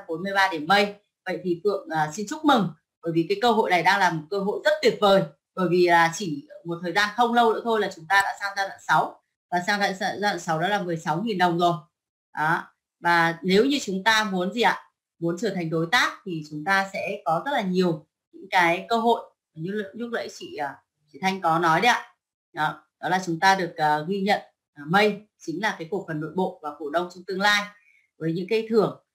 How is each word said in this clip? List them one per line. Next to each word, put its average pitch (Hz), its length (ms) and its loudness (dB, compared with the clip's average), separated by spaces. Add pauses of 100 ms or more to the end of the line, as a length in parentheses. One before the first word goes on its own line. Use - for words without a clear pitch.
bốn 165 160 -6
mươi 196 100 -4
ba 196 180 4
điểm 156 160 -6
mây. 202 280 2 (300)
Vậy 180 180 -6
thì 175 200 -2
Phượng, - 260 -2
à, 156 240 -2
xin 214 160 -8
chúc 311 160 -6
mừng, 247 240 4 (340)
bởi 170 120 -4
vì 165 140 2
cái 196 120 0
cơ 240 100 4
hội 220 180 2
này 175 140 2
đang 190 160 4
là 180 120 4
một 160 180 -6
cơ 196 100 -2
hội 190 260 -4
rất 302 160 4
tuyệt 220 200 2
vời. 196 220 6 (320)
Bởi 180 140 -2
vì, 175 160 4
à, 170 300 4
chỉ 151 320 -8 (180)
một 165 160 -6
thời 175 120 -6
gian 208 220 0
không 240 180 2
lâu 233 200 4
nữa - 100 -4
thôi 226 180 0
là 202 140 -2
chúng 156 140 -18
ta 196 120 4
đã - 180 -4
sang 196 180 -6
giai 196 100 -2
đoạn - 200 -14
sáu. 175 340 0 (300)
Và 175 160 -2
sang 208 120 0
giai, 190 140 0
giai 185 260 -6
đoạn 196 200 -2
sáu 165 200 -2
đó 175 80 0
là 202 140 0
mười 175 160 -4
sáu 160 240 -2
nghìn 220 160 -4
đồng 175 220 2
rồi. 175 140 4 (640)
Đó. 160 300 0 (320)
Và 165 420 2
nếu 190 240 4
như 277 160 0
chúng 190 220 -6
ta 220 200 4
muốn 190 300 -2
gì 233 80 -2
ạ? 190 220 2 (360)
Muốn 170 220 0
trở 220 140 0
thành 170 140 -4
đối 165 220 -2
tác 277 220 2 (120)
thì 165 240 -8
chúng 151 160 -10
ta 196 280 0
sẽ 175 320 -8
có 170 200 0
rất 277 60 -4
là 262 100 0
nhiều 180 460 0 (240)
những - 200 -20
cái 180 380 2
cơ 233 80 0
hội. 226 240 2 (320)
Như 160 180 -8
l-, 208 220 -6
lúc 233 200 -10
nãy 233 240 -6
chị, - 180 -16
à, 143 200 -8 (360)
chị - 100 -20
Thanh 190 200 -2
có 165 180 2
nói 170 220 4
đấy 240 100 6
ạ. - 220 -2 (400)
Đó, 151 300 -4 (160)
đó 151 100 -6
là 185 160 0
chúng 165 140 -4
ta 190 160 4
được, 190 220 -6
à, 151 300 2
ghi 196 140 -2
nhận, 196 200 0 (320)
à, 147 140 -18
mây, 202 340 2 (180)
chính 165 220 -8
là 208 180 -4
cái 160 120 -10
cổ 196 160 -6
phần 151 140 -4
nội 160 140 -8
bộ 185 280 -2
và 151 60 -8 (100)
cổ 151 100 -8
đông 175 240 -2
trong 180 140 -18
tương 190 140 -4
lai. 208 220 2 (540)
Với 160 160 -4
những 180 160 -4
cái 220 200 0
thưởng, 208 340 2 (120)